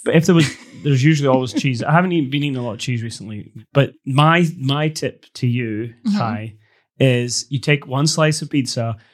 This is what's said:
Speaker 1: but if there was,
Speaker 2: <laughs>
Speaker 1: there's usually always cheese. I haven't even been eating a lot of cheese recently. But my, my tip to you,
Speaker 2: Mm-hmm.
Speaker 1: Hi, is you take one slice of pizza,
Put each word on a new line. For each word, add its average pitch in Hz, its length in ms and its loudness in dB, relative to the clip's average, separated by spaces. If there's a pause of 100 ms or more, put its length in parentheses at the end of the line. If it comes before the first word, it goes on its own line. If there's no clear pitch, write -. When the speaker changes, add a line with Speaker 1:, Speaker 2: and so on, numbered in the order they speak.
Speaker 1:
but 117 100 2
if 160 120 4
there 185 80 6
was, 156 140 4 (180)
Speaker 2:
<laughs> - 180 -18
Speaker 1:
there's 135 180 2
usually 147 240 4
always 131 260 2
cheese. 139 300 -2
I 147 80 0
haven't 180 220 4
even 147 160 0
been 143 120 -2
eating 143 140 -2
a 127 60 -4
lot 120 120 -6
of 123 60 -12
cheese 120 240 -4
recently. 107 480 -12 (220)
But 139 200 2 (120)
my, 160 420 4 (100)
my 139 300 -2
tip 151 380 -6 (100)
to 127 120 -2
you, 117 460 -4 (140)
Speaker 2:
Mm-hmm. 208 100 0
Speaker 1:
Hi, 107 380 -6 (460)
is 123 480 0
you 139 100 -4
take 143 260 -2
one 139 220 -2
slice 156 340 0
of 151 80 -10
pizza, 120 460 -2 (180)